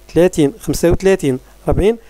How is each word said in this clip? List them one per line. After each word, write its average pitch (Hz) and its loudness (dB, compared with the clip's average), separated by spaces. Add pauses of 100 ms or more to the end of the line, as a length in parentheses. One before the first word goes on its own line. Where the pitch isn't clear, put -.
(140)
ثلاثين، 160 2
خمسة 170 -2
وثلاثين، 180 0 (300)
أربعين، 190 0 (120)